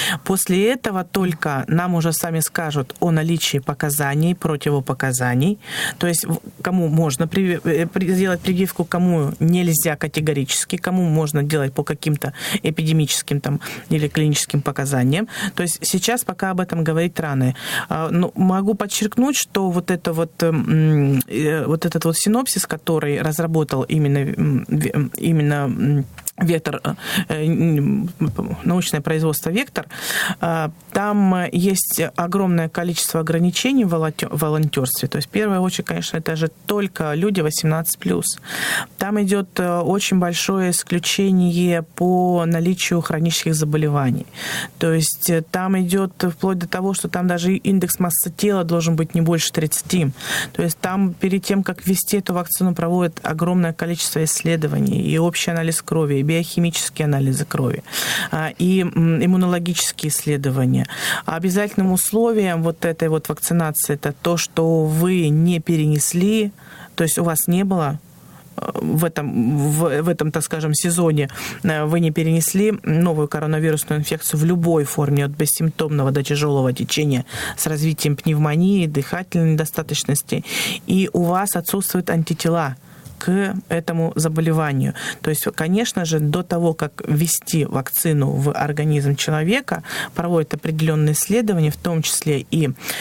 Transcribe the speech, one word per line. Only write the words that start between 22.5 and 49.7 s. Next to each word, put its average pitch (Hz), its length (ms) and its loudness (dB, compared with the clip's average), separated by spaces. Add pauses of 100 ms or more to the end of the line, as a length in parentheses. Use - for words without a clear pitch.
который 151 560 0
разработал 156 600 0
именно, 143 360 2
м, 139 480 0
в-, 147 500 0
именно, 147 480 2
м, 139 400 0 (360)
Вектор, 165 420 0
э, 151 100 -2 (360)
э, 156 160 -2
н-, 151 640 2 (540)
научное 170 380 0
производство 160 500 0
«Вектор», 214 340 -4 (560)
э, 160 280 0 (220)
там 196 600 2
есть 185 500 0 (140)
огромное 180 540 0
количество 170 500 -2
ограничений 175 680 2
в 175 80 0
волонтё-, 160 380 -2
волонтёрстве. 151 760 0
То - 100 -2
есть, - 100 -4
в - 40 -20
первую 196 300 0
очередь, 185 260 -2
конечно, 165 300 -4
это 160 180 -4
же 160 140 -2 (160)
только 190 480 -2
люди 190 280 0
восемнадцать 156 580 -2
плюс. 175 260 -2 (720)
Там 208 240 -2
идёт, 196 260 0 (120)
э, 175 220 2
очень 190 380 2
большое 180 520 0
исключение 175 1120 2 (120)
по 180 500 4
наличию 170 560 2
хронических 160 520 0
заболеваний. 147 720 0 (540)
То 165 140 2
есть, - 360 0
э, 165 220 2
там 185 240 0
идёт 185 360 0 (120)
вплоть 185 340 0
до 175 100 -4
того, 190 260 -2
что 185 140 -4
там 180 200 -2
даже 180 280 2
индекс 185 440 0
массы 175 360 0
тела 196 280 0
должен 165 320 2
быть 160 200 0
не 170 60 4
больше 165 300 2
тридцати. 160 600 0 (420)